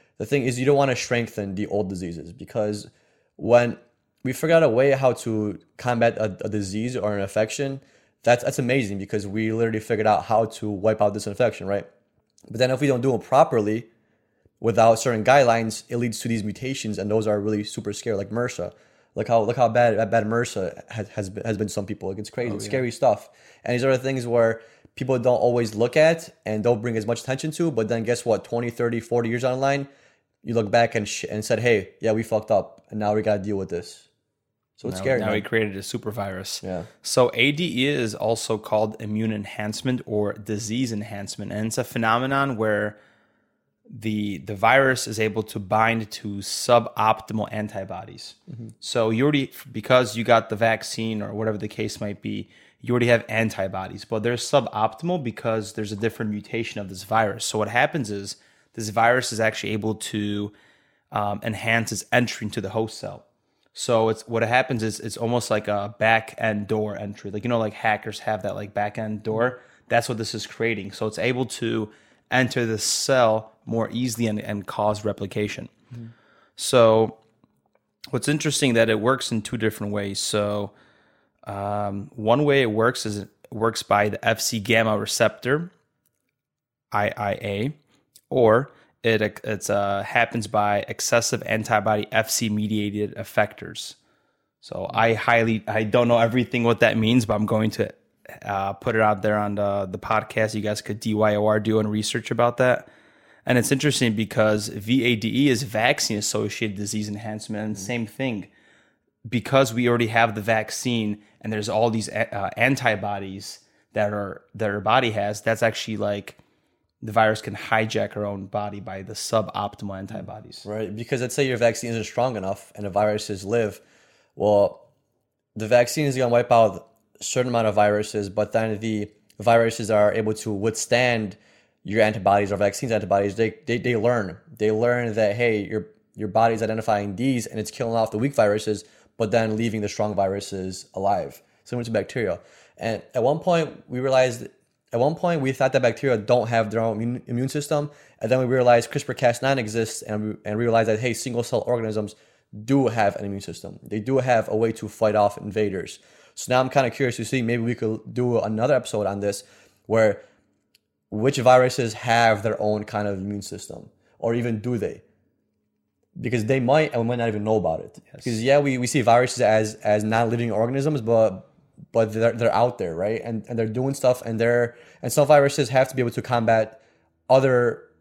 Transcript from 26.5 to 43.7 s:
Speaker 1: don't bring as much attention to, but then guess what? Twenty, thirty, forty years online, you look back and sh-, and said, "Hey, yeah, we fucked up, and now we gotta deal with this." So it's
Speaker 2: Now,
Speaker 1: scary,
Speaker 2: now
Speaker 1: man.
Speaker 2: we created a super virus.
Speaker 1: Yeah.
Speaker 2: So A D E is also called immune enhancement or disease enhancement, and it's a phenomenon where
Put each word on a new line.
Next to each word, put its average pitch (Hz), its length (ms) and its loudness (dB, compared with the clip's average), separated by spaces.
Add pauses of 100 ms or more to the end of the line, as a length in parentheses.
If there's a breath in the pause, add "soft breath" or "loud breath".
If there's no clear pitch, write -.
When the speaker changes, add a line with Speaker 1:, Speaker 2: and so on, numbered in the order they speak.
Speaker 1:
don't 117 180 2
bring 117 140 -4
as 104 100 -2
much 117 140 -2
attention 139 320 -6
to, 165 180 -2
but 113 160 0
then 113 160 -2
guess 117 240 -2
what? 104 180 0
Twenty, 120 240 -4
thirty, 117 300 -2
forty 117 300 -2
years 120 160 -2
online, 135 420 0 (560 soft breath)
you 113 120 -6
look 107 180 0
back 117 240 4
and 104 100 0
sh-, - 240 -8
and 107 140 -6
said, 113 160 0
"Hey, 113 300 2 (100)
yeah, 113 100 0
we 110 140 0
fucked 107 260 -2
up, - 400 0
and 107 80 -8
now 107 160 0
we 107 80 0
gotta 104 200 0
deal 104 140 -4
with 95 120 -6
this." - 400 -10 (640)
So - 140 -12
it's 92 100 -6
Speaker 2:
Now, 92 40 -8
Speaker 1:
scary, 131 180 0
Speaker 2:
now 110 60 -2
Speaker 1:
man. 107 80 0
Speaker 2:
we 107 60 0
created 107 360 -2
a 98 80 -8
super - 260 -8
virus. 98 540 -8
Speaker 1:
Yeah. 90 200 -6 (180)
Speaker 2:
So 123 320 2
A 127 180 2
D 143 320 -2
E 143 40 2
is 123 260 -2
also 110 440 -2
called 107 420 -2
immune 110 320 -2
enhancement 107 720 -4
or 104 280 -2
disease 110 600 -4
enhancement, 104 600 -10
and 107 140 -4
it's 110 120 -4
a 123 60 -2
phenomenon 127 720 0
where 104 420 -2 (920 soft breath)